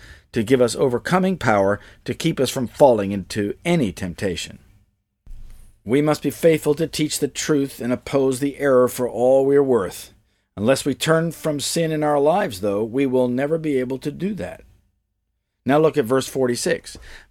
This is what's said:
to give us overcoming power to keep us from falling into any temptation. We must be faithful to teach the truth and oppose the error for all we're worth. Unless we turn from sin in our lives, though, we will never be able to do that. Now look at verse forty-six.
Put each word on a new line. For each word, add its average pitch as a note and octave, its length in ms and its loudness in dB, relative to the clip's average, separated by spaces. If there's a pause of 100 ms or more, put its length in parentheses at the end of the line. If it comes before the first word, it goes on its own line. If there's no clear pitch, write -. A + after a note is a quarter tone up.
(320)
to A2+ 120 -2
give B2 160 4
us A#2+ 160 2
overcoming E3 600 0
power G2+ 440 2 (240)
to A#2+ 100 -6
keep D#3+ 240 -4
us C3 120 0
from B2 180 -4
falling A2+ 420 4
into G2+ 420 -4 (120)
any E3 260 0
temptation. F2 680 -8 (1200)
We B2+ 160 2
must D3+ 220 0
be C#3+ 80 -2
faithful D3+ 460 2
to D#3+ 100 -4
teach - 320 -4
the C#3+ 80 -2
truth C#3 540 -2
and B2 120 -4
oppose C3 460 0
the C#3 200 -4
error C3 280 4
for A#2+ 220 -4
all C3 360 4
we're C#3 160 4
worth. A#2 520 0 (440)
Unless A#2 280 2
we C3+ 100 0
turn D#3+ 380 0
from D3 260 -6
sin E3 320 -2
in D3+ 140 -2
our D3 160 2
lives, D3+ 400 0
though, G2+ 240 -2
we C3 220 -2
will B2+ 200 2
never C#3 320 -2
be D3+ 200 -2
able B2+ 200 -4
to D3 140 -8
do E3+ 220 -6
that. F2 280 -12 (1040)
Now C#3+ 120 4
look D3+ 200 4
at B2+ 60 4
verse B2+ 240 0
forty-six. - 680 -4 (340)